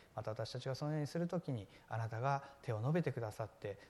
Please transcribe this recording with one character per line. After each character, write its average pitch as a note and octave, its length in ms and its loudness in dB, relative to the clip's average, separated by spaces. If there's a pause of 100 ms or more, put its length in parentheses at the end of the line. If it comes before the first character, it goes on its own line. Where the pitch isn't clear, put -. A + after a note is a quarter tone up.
(140)
ま G#2 100 -4
た A2 80 -2
私 A2 200 -2
た B2 80 -4
ち B2+ 80 -4
が C3 80 0
そ D3 100 -2
の D3 60 2
よ D#3 60 2
う D3 40 2
に D3 60 0
す - 100 -2
る F3 100 2
と F3 120 0
き D3 140 -2
に G#2 140 -2 (200)
あ A2+ 100 -2
な A2+ 120 0
た A2 100 -2
が C#3 240 4 (200)
手 A#2 100 0
を G#2+ 80 0
伸 C3+ 100 4
べ E3+ 100 6
て C#3 120 2
く A#2 80 0
だ G#2+ 100 -2
さ A2+ 140 -2
っ - 20 -8
て、 G2+ 300 -6 (120)